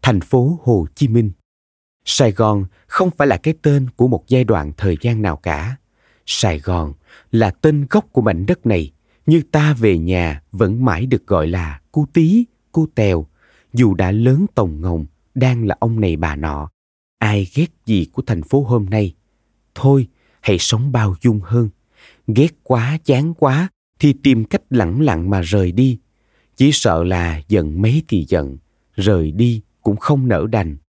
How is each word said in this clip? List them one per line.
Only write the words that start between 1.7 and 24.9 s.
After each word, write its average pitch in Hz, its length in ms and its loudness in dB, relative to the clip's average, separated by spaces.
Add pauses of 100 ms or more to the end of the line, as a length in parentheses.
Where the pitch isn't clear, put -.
Sài 120 260 0
Gòn 104 340 0 (220)
không 185 300 -2
phải 143 100 0
là 110 100 0
cái 160 240 -4
tên 143 280 0
của 123 180 0
một 117 200 -2
giai 127 160 2
đoạn 78 340 -2
thời 90 240 0
gian 117 200 -2
nào 82 160 -2
cả. 85 380 -6 (500)
Sài 82 340 -2
Gòn 80 340 -4 (380)
là 110 200 2
tên 151 380 0
gốc 214 220 0
của 127 100 0
mảnh 95 240 0
đất - 200 -4
này, 87 260 0 (340)
như 160 160 4 (100)
ta 151 220 2
về 110 240 2
nhà 82 440 -2 (100)
vẫn 110 340 0
mãi 101 200 0
được 127 220 -2
gọi 80 200 0
là 82 340 -6 (100)
cu 151 220 -2
Tí, 185 320 2 (260)
cu 156 240 0
Tèo, 92 320 0 (460)
dù 117 200 4
đã 92 180 0
lớn 127 340 2 (100)
tồng 80 260 -2
ngồng, 85 240 -4 (300)
đang 123 300 0
là 98 140 -2
ông 117 200 -2
này 90 160 0
bà 78 200 -4
nọ. 73 340 -6 (500)
Ai 104 340 0
ghét 160 140 0 (180)
gì 101 200 0
của - 160 -10
thành 85 220 -4
phố 139 200 0
hôm 110 220 0
nay? 98 280 -2 (640)
Thôi, 135 320 2 (340)
hãy 98 180 0
sống 127 320 -2
bao 107 300 0
dung 107 220 2
hơn. 113 260 -2 (580)
Ghét 127 360 2
quá, 127 420 0
chán 147 280 0
quá, 156 360 0 (300)
thì 147 140 4
tìm 117 320 2
cách - 240 -4
lẳng 110 320 0